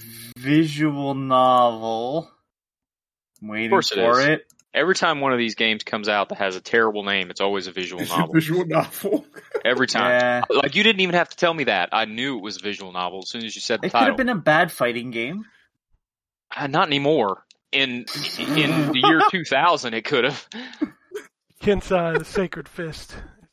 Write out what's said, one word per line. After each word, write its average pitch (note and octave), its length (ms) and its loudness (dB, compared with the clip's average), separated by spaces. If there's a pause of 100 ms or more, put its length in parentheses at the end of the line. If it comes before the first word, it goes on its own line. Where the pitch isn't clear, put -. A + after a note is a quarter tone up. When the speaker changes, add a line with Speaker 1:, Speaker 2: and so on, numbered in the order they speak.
(360)
Speaker 1:
a - 40 -18
visual D3 760 2
novel. B2+ 1120 2 (1120)
I'm G#2+ 60 -12
waiting G#2+ 200 -4
Speaker 2:
Of A2 40 0
course - 200 4
it G#2+ 40 -2
Speaker 1:
for A#2 240 4
Speaker 2:
is. C#3 80 4
Speaker 1:
it. D#3 260 -2 (260)
Speaker 2:
Every F3+ 160 2
time D#3+ 240 0
one C3+ 140 2
of B2 40 2
these A2+ 180 0
games A2 280 0
comes G#2+ 240 -6
out G2+ 220 2
that G2+ 80 -10
has G2 180 -2
a F2+ 60 -10
terrible G#2+ 420 2
name, G2 280 -2
it's - 100 -8
always G2 260 -2
a F2+ 40 -12
visual F2 300 -8
Speaker 3:
It's - 100 -6
a E2+ 60 0
Speaker 2:
novel. D#3+ 160 0
Speaker 3:
visual E3 320 2
novel. E3 600 -2 (200)
<laughs> - 200 -6
Speaker 2:
Every B2+ 220 2
time. A2 240 2
Speaker 1:
Yeah. B2 380 2
Speaker 2:
Like, C#3 260 0
you G3+ 80 4
didn't G#3 180 4
even F3 140 2
have E3+ 140 2
to - 80 -20
tell E3+ 160 2
me D3+ 120 -4
that. F#2+ 260 2
I A2 140 0
knew A#2+ 320 -6
it F#2+ 40 -10
was G2 160 -10
a - 40 -18
visual F#2+ 320 -8
novel F2+ 300 -6
as - 60 -14
soon A#2 140 -8
as G#2+ 120 -10
you - 60 -12
said A2+ 200 -2
the E3+ 60 -2
Speaker 1:
It - 40 -4
could A#2+ 60 2
have A#2 80 6
Speaker 2:
title. - 120 2
Speaker 1:
been B3 120 -2
a A#3+ 60 -2
bad D#3+ 360 2
fighting A#2+ 400 -4
game. C3+ 320 -8 (1120)
Speaker 2:
Uh, D3 120 -6
not E3 200 2
anymore. C#3+ 560 2 (280)
In, B2+ 340 -2 (340)
in D3+ 520 0
the - 120 0
Speaker 1:
<laughs> - 0 -
Speaker 2:
year E4+ 260 6
two F3+ 140 -4
thousand, C#3 520 2
it A2 100 -6
could B2+ 180 2
have. C3+ 240 -2 (1120)
Speaker 4:
Kensai, F3 560 2
the D#3+ 80 -6
Sacred - 440 -6
Fist, - 420 -12
is - 420 -18